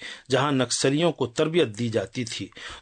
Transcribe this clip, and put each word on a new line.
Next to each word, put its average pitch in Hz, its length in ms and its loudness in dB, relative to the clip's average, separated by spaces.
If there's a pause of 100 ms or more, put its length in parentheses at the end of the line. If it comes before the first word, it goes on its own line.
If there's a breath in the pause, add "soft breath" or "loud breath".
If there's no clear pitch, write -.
(320 loud breath)
جہاں 143 200 2
نکسلیوں 139 600 2
کو 131 140 -2
تربیت 151 540 0
دی 120 100 -2
جاتی 110 340 -2
تھی۔ 104 240 -8 (340 loud breath)